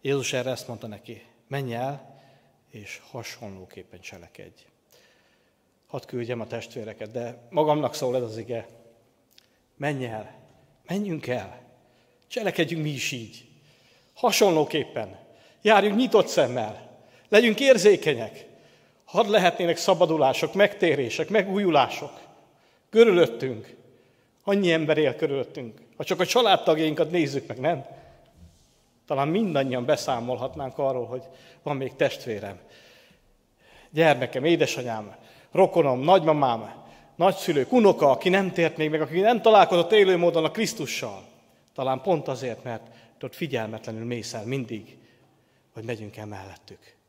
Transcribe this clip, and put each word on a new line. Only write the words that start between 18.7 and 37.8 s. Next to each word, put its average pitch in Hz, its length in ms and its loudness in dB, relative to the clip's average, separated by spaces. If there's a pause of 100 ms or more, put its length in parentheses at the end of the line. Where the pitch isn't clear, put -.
Hadd 196 240 0
lehetnének 175 480 2
szabadulások, 156 760 2
megtérések, 160 760 0
megújulások. 185 880 0 (680)
Körülöttünk. 170 840 2 (680)
Annyi 202 280 0
ember 160 260 2
él 139 180 2
körülöttünk. 135 680 -6 (160)
Ha 147 60 -10
csak 165 160 -4
a 180 60 2
családtagjainkat 165 840 2
nézzük 143 360 -2
meg, 117 120 -12
nem? 143 260 -2 (1200)
Talán 139 220 0
mindannyian 139 580 -2
beszámolhatnánk 123 920 -4
arról, 131 280 -2
hogy 127 180 -12 (400)
van 147 120 -6
még 131 200 -8
testvérem, 104 640 -6 (1300)
gyermekem, 135 560 2
édesanyám, 123 720 0 (360)
rokonom, 165 480 2
nagymamám, 147 840 2 (320)
nagyszülők, 165 560 0
unoka, 202 380 6